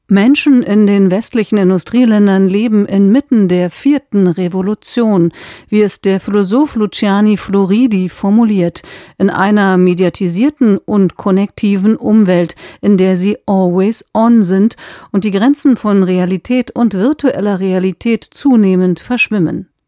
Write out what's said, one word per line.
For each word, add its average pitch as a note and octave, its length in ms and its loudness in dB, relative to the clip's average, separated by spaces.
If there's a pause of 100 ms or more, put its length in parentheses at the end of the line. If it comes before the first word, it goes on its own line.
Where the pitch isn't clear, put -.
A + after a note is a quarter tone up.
Menschen B3 540 2
in G#3 240 2
den G3 240 2
westlichen G#3 480 -2
Industrieländern G3 880 2
leben G#3 380 0
inmitten G3+ 600 2
der F3+ 240 -2
vierten C4 560 -2
Revolution, F#3 1040 -2 (360)
wie G#3+ 140 0
es G3+ 180 -2
der F#3+ 200 -2
Philosoph G#3 560 -2
Luciani G#3 600 0
Floridi G3 720 0
formuliert, G3+ 760 0 (340)
in G3+ 140 0
einer G3 460 0
mediatisierten F#3 1000 0
und G3 400 -2
konnektiven G3+ 800 0
Umwelt, F#3 600 0 (260)
in G#3 160 2
der F#3 200 2
sie G3 300 -2
always F#3+ 640 0
on A3+ 300 4
sind F#3+ 340 0 (340)
und F#3+ 120 -2
die G#3 80 -2
Grenzen B3+ 440 2
von G3+ 280 0
Realität F#3 680 -2
und A#3+ 240 -2
virtueller G3+ 640 -2
Realität F#3+ 720 -2
zunehmend F#3 720 0
verschwimmen. G#3 720 -4 (180)